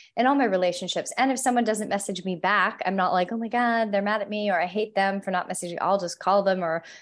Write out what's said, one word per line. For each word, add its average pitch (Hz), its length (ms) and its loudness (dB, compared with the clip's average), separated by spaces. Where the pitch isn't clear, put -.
in 240 80 2
all 277 100 4
my 277 100 4
relationships. 180 720 0
And 269 140 2
if 247 80 -2
someone 240 240 2
doesn't 214 260 -2
message 196 360 -4
me 185 100 -2
back, 190 500 2
I'm 190 100 0
not 185 180 2
like, 180 180 2
"Oh 233 60 -4
my 226 100 -6
God, 226 440 0
they're 202 100 2
mad 208 200 0
at 202 80 -6
me," 208 200 -2
or 175 120 2
"I 175 40 0
hate 214 300 -4
them 196 260 2
for 190 100 -6
not 180 180 -2
messaging." 175 320 -6
I'll 190 180 2
just 175 200 -6
call 196 240 2
them 190 200 2
or, 165 200 -2